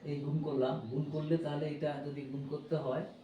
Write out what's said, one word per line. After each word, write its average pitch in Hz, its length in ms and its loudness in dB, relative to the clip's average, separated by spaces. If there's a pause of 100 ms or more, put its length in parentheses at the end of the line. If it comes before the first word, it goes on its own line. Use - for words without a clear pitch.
(100)
এই 143 140 0
গুণ 147 120 2 (100)
করলাম। 131 280 4 (160)
গুণ 147 140 2 (100)
করলে 156 300 4
তাহলে 147 300 0
এটা 147 160 0 (160)
যদি 143 240 -4
গুণ 143 120 -4 (100)
করতে 151 320 -2
হয় 135 200 0 (200)